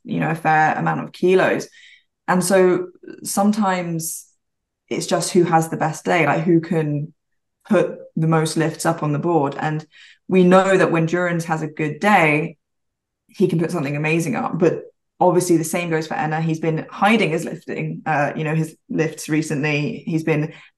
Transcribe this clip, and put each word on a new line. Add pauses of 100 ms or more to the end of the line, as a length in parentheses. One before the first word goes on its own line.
you
know,
a
fair
amount
of
kilos. (580)
And
so (340)
sometimes (600)
it's
just
who
has
the
best
day,
like,
who
can (540)
put (180)
the
most
lifts
up
on
the
board.
And (400)
we
know
that
when
Duran's
has
a
good
day, (680)
he
can
put
something
amazing
up.
But (380)
obviously
the
same
goes
for
Enna.
He's
been
hiding
his
lifting,
uh,
you
know,
his (120)
lifts
recently.
He's
been (260)